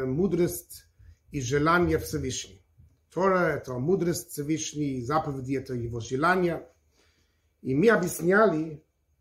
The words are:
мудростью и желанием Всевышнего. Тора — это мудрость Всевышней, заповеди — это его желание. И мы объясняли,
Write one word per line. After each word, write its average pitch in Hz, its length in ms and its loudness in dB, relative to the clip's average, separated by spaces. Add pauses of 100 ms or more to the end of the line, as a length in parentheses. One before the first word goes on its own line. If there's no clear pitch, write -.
мудростью 165 800 -2 (440)
и 139 120 -6
желанием 156 580 2
Всевышнего. - 580 -8 (540)
Тора — 190 240 2 (220)
это 127 160 -8
мудрость 170 560 0
Всевышней, 147 760 -4
заповеди — 135 540 -2
это 131 160 -8
его 117 260 -6
желание. 165 640 0 (920)
И 127 140 -4
мы 190 160 6
объясняли, 170 920 2 (380)